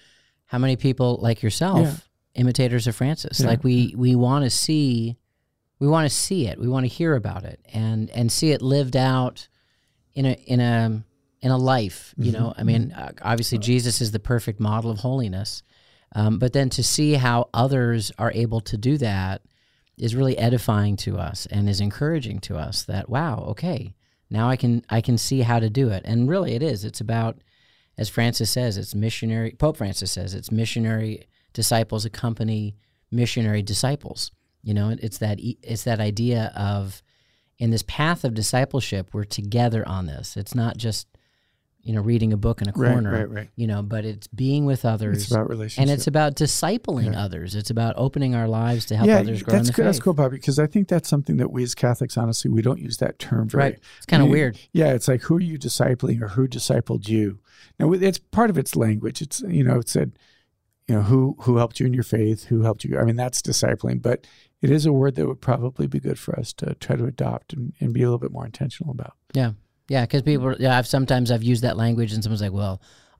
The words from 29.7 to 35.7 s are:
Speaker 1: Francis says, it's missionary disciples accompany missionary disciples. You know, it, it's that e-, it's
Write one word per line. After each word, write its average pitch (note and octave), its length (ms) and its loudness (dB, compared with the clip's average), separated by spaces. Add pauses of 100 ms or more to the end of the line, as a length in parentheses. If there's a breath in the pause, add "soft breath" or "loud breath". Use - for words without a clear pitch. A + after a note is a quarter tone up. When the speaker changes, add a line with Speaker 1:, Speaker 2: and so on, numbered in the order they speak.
Speaker 1:
Francis G2 360 -6
says, F#2 200 -8
it's - 200 -10
missionary A2 760 -2 (260)
disciples A2 540 0
accompany A2 720 -4 (340)
missionary A2+ 520 0
disciples. - 680 -4 (360)
You G#2+ 80 -2
know, G#2 160 0
it, A2+ 100 -4
it's A2 180 -8
that G#2 200 -2
e-, B2 240 -8
it's A#2 220 -8